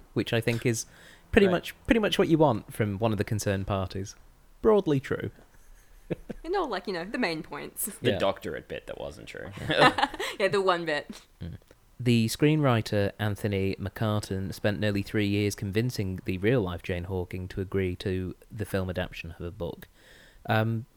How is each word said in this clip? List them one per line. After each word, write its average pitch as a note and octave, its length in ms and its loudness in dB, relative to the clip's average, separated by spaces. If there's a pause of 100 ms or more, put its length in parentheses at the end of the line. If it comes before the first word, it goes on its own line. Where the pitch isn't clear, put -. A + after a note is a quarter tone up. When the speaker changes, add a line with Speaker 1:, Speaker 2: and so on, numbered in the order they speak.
(120)
Speaker 1:
which - 200 0
I A#2 80 4
think A#2 240 -2
is A#2 220 0 (460)
pretty G3 160 8
Speaker 2:
Right. F3+ 60 2
Speaker 1:
much, - 200 -4 (120)
pretty A3+ 120 4
much G3+ 200 2
what G3 100 4
you D#3+ 100 6
want C3+ 340 4
from G#2 260 -2
one A2+ 140 2
of G2+ 60 0
the G2+ 60 0
concerned G2 420 0
parties. F#2+ 480 -4 (480)
Broadly G3 380 4
true. - 300 -4 (760)
<laughs> - 20 -20 (340)
Speaker 3:
You E4 80 -8
know, G4 100 0
like, G3+ 240 -4
you G#3 60 -2
know, E3+ 120 -4
the B3 140 -6
main E3+ 240 -2
points. - 440 -8 (140)
Speaker 2:
The A#2+ 120 2
Speaker 1:
Yeah. F#2+ 60 -2
Speaker 2:
doctorate F#2 500 -2
bit - 180 -10
that - 140 -10
wasn't C#2+ 260 -12
true. - 240 -12 (180)
Speaker 3:
<laughs> - 720 2
Yeah, G3+ 100 2
the G3+ 140 2
one F3 220 2
bit. D3 380 -6 (200)
Speaker 1:
Mm. E2+ 120 -10 (440)
The A#2 300 4
screenwriter, A#2+ 920 4
Anthony G2+ 600 0
McCartan, G2 760 -2
spent G#2 240 0
nearly G2+ 240 0
three G#2 240 0
years G2+ 300 2
convincing G2+ 680 -2
the F#2 140 -2
real-life F#2+ 460 2
Jane F2 200 -4
Hawking F#2 440 -6
to - 120 -6
agree F#2 360 0
to F#2 400 -4 (160)
the G#2+ 120 -6
film F#2 240 -2
adaptation F2 440 -6
of - 60 -16
her E2+ 120 -6
book. F2 380 -8 (600)
Um, A2+ 380 0 (100)